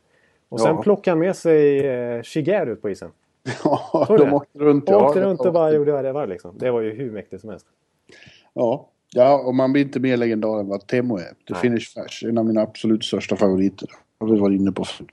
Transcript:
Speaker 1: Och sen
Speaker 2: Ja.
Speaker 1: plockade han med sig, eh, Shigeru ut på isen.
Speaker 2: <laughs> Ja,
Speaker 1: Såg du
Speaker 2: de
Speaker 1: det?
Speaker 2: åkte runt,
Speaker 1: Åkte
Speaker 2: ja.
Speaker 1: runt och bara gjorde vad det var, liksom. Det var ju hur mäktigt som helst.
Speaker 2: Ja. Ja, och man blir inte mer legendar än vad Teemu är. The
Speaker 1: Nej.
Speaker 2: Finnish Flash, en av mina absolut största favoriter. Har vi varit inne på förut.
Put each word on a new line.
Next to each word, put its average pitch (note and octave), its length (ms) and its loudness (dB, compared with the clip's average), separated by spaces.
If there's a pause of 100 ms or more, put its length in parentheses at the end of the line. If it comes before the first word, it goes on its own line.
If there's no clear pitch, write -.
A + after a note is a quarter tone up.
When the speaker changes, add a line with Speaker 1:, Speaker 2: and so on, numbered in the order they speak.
(500)
Speaker 1:
Och A#2 120 -6
sen D#3 140 4
Speaker 2:
Ja. D#3 60 -6
Speaker 1:
plockade G3+ 300 0
han D#3+ 80 0
med F3 160 -2
sig, D3 520 2
eh, A#2+ 340 -6
Shigeru D#3 500 -2
ut G2+ 100 -10
på G#2+ 80 -6
isen. F2 220 -10 (320)
Speaker 2:
<laughs> A#2+ 200 -8
Ja, D3+ 440 0
Speaker 1:
Såg A3 100 6
du D3 60 8
Speaker 2:
de C#3 60 4
Speaker 1:
det? C#3+ 60 2
Speaker 2:
åkte C#3+ 240 -6
runt, D3 300 4
Speaker 1:
Åkte F#3+ 300 6
Speaker 2:
ja. F#3 60 2
Speaker 1:
runt F#3 160 0
och F3+ 120 2
bara D#3+ 200 2
gjorde D3 180 2
vad C#3 140 -2
det C3 60 -4
var, C#3 160 -6
liksom. F2+ 300 -12
Det B2 140 -2
var A#2+ 100 0
ju A2 120 -4
hur A#2+ 180 -10
mäktigt G#2+ 300 -14
som A2 80 -16
helst. F#2 160 -16 (880)
Speaker 2:
Ja. B2+ 340 -2 (240)
Ja, C3 340 4
och B2+ 100 0
man C3+ 180 2
blir C#3+ 120 2
inte C#3 140 -6
mer B2+ 180 0
legendar A2 420 -2
än G2 80 -6
vad G2+ 200 -6
Teemu B2 280 -2
är. F2+ 80 -4
The - 300 -14
Speaker 1:
Nej. F2+ 80 -6
Speaker 2:
Finnish A#2 320 -2
Flash, - 320 -12
en A2+ 120 -2
av A2+ 80 0
mina G#2+ 160 0
absolut A2 440 -2
största G2+ 300 -4
favoriter. F#2+ 540 0 (300)
Har A2 80 -6
vi A2 120 4
varit G2 200 2
inne G2 120 0
på F#2 140 -6
förut. - 280 -14